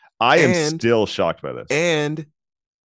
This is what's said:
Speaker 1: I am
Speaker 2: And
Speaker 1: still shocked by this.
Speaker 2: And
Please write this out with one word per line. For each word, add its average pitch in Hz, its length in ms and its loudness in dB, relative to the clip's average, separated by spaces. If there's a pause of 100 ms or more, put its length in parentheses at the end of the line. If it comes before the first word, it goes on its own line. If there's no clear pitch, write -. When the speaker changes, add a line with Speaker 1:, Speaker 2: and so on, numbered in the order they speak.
(220)
Speaker 1:
I 131 160 4
am 160 140 4
Speaker 2:
And 160 280 -2
Speaker 1:
still 117 260 2
shocked 85 360 -2
by 69 100 -8
this. 60 200 -12
Speaker 2:
And 156 540 -2 (640)